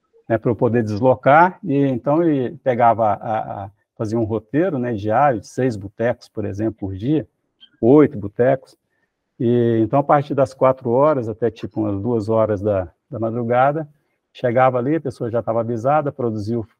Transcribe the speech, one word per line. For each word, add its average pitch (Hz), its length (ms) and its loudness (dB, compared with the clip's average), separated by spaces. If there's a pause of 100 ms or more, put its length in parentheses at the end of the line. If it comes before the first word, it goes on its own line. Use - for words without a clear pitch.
(280)
né, 113 100 0
pra 131 120 -2
eu 110 60 -2
poder 120 260 0
deslocar, 131 840 2
e 151 100 -4 (120)
então 143 360 0
eu 147 360 -2
pegava 117 560 2
a, 110 500 -6
a, 98 60 -14 (260)
fazia 113 220 -4
um 117 60 0
roteiro, 139 540 -2
né, 123 140 -4
diário, 110 480 0
de - 80 -16
seis 123 280 -2
botecos, 113 520 -6
por 107 160 -10
exemplo, 107 360 -4
por 95 140 -8
dia, 123 320 -4 (540)
oito 131 380 6
botecos, 120 580 -2 (720)
E, 117 360 2
então, 110 160 0
a 143 40 2
partir 143 320 2
das 131 200 0
quatro 131 340 0
horas 131 400 2
até, 113 220 -2
tipo, - 280 -10
umas 101 220 -2
duas 110 300 -2
horas 107 320 0
da, 98 260 -2 (220)
da 123 80 -10
madrugada, 123 680 0 (460)
chegava 127 460 0
ali, 139 180 -2
a 160 60 -4
pessoa 120 280 -8
já 117 120 -2
tava 113 180 -2
avisada, 123 500 -2
produzia 113 480 -4
o 107 80 -8 (140)